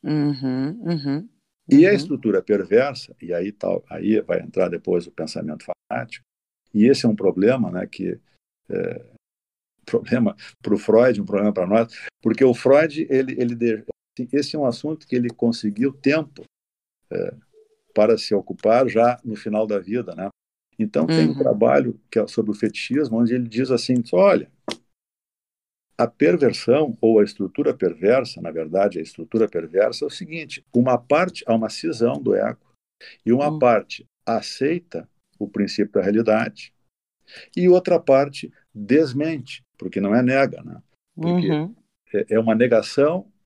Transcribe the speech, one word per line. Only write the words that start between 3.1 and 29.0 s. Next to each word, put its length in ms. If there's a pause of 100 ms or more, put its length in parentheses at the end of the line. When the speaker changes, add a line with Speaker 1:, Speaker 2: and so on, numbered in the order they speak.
Speaker 2:
e 120
aí 200
tal, 360
aí 320
vai 200
entrar 280
depois 380
o 60
pensamento 520 (260)
fanático, 340 (480)
e 140
esse 200
é 20
um 80
problema, 540
né, 160
que, 320 (500)
é, 360 (840)
problema 480 (280)
pro 160
Freud, 420
um 60
problema 260
pra 140
nós, 260 (300)
porque 220
o 100
Freud, 540
ele, 320
ele 140
de-, 300 (480)
esse 240
é 20
um 80
assunto 400
que 80
ele 140
conseguiu 640
tempo, 500 (680)
é, 220 (600)
para 240
se 160
ocupar 540
já 360
no 120
final 300
da 120
vida, 380
né? 120 (500)
Então, 280
tem 220
um 0
Speaker 1:
Uhum. 100
Speaker 2:
trabalho 640 (100)
que 80
é 80
sobre 240
o 40
fetichismo, 680
onde 140
ele 120
diz 240
assim, 300
diz, 120
Olha, 380 (1500)
a 120
perversão, 920
ou 200
a 40
estrutura 480
perversa, 680
na 100
verdade, 480
a 40